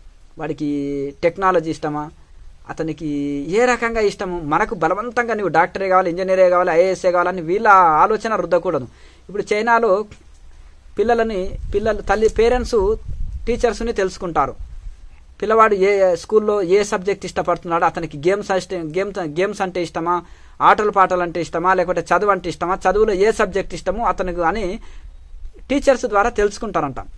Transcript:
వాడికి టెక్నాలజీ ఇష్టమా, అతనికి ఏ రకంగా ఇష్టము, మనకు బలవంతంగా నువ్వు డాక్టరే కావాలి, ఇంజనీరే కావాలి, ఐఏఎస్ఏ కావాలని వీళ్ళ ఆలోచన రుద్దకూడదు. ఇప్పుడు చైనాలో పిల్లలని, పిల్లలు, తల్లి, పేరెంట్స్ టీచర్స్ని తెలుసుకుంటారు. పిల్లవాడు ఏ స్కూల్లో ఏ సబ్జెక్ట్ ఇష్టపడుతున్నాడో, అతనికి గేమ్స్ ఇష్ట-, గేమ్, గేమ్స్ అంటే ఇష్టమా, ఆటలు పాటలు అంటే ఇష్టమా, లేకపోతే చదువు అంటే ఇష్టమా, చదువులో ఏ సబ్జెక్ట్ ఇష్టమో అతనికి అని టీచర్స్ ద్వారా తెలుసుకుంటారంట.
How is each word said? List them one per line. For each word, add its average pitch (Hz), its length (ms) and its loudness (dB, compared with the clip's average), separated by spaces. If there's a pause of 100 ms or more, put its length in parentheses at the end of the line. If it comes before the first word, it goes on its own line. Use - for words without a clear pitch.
(380)
వాడికి 143 840 -6
టెక్నాలజీ 170 480 0
ఇష్టమా, 151 400 -6 (580)
అతనికి 156 380 -8 (420)
ఏ 214 160 2
రకంగా 233 360 0
ఇష్టము, 196 440 -2
మనకు 175 300 0
బలవంతంగా 220 600 -2
నువ్వు 208 140 -2
డాక్టరే 180 400 0
కావాలి, 185 220 4
ఇంజనీరే 185 400 4
కావాలి, 180 200 2
ఐఏఎస్ఏ 180 400 2
కావాలని 180 320 0
వీళ్ళ 202 260 0
ఆలోచన 196 680 6
రుద్దకూడదు. 170 480 0 (440)
ఇప్పుడు 202 260 -4
చైనాలో 220 500 2 (920)
పిల్లలని, 220 600 0 (160)
పిల్లలు, 208 280 -2
తల్లి, 208 260 2
పేరెంట్స్ 220 680 2 (500)
టీచర్స్ని 233 460 -2
తెలుసుకుంటారు. 185 640 -2 (880)
పిల్లవాడు 220 320 4
ఏ 190 420 2
స్కూల్లో 214 460 0
ఏ 190 200 4
సబ్జెక్ట్ 196 440 -4
ఇష్టపడుతున్నాడో, 175 600 -2
అతనికి 170 320 -4
గేమ్స్ 202 320 0
ఇష్ట-, 185 240 -2
గేమ్, 175 460 -4
గేమ్స్ 180 400 -4
అంటే 185 220 -4
ఇష్టమా, 170 400 -4 (400)
ఆటలు 202 280 6
పాటలు 185 320 4
అంటే 170 180 -4
ఇష్టమా, 175 340 0
లేకపోతే 175 260 0
చదువు 185 300 2
అంటే 185 180 0
ఇష్టమా, 180 300 -4 (120)
చదువులో 214 220 2
ఏ 196 200 4
సబ్జెక్ట్ 196 420 -2
ఇష్టమో 190 300 -4
అతనికి 180 400 -2
అని 196 360 -2 (880)
టీచర్స్ 262 360 2
ద్వారా 208 240 2
తెలుసుకుంటారంట. 175 720 -2 (180)